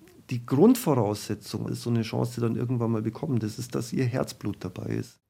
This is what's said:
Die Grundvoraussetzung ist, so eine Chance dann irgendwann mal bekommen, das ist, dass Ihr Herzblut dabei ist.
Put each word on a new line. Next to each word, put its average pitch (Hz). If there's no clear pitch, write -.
Die 123
Grundvoraussetzung 117
ist, 120
so 120
eine 117
Chance 120
dann 117
irgendwann 120
mal 110
bekommen, 120
das 107
ist, 123
dass 135
Ihr 131
Herzblut 123
dabei 110
ist. 110